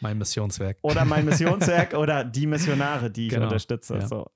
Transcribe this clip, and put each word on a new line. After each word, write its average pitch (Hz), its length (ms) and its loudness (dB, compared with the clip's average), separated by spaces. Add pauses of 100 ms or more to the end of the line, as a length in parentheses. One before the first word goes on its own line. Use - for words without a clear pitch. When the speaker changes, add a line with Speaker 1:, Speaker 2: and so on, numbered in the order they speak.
Speaker 1:
Mein 107 180 -4
Missionswerk. 101 640 -4
Speaker 2:
oder 151 220 2
mein 151 200 2
Speaker 1:
<laughs> - 20 2
Speaker 2:
Missionswerk 170 680 2
oder 151 300 2
die 127 220 -2
Missionare, 143 640 0
die 113 160 -6
ich 113 60 -2
Speaker 1:
Genau, 113 140 2
Speaker 2:
unterstütze. 113 520 -4
Speaker 1:
ja. 101 80 -2
Speaker 2:
So, 110 300 -6